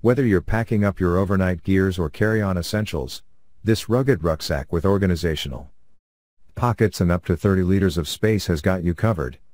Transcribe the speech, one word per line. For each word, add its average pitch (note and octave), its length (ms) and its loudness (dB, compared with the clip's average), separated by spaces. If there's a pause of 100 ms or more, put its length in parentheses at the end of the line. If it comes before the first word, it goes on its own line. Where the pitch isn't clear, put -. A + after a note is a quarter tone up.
Whether B2+ 240 2
you're G2 160 4
packing A2 440 0
up G2+ 140 0
your F2 180 2
overnight F#2 460 0
gears F#2+ 340 2
or E2 120 -2
carry-on G#2+ 460 0
essentials, F2 680 -6 (400)
this G#2 260 0
rugged B2 340 2
rucksack D#2 480 -2
with E2 140 -2
organizational E2+ 840 -2 (840)
pockets A2+ 480 0
and F2 100 2
up F2 140 0
to F2+ 100 2
thirty F#2+ 280 2
liters F#2 340 2
of D#2+ 100 -4
space G#2+ 380 0
has E2 160 0
got F#2 220 0
you F2 100 0
covered. E2 460 -2 (140)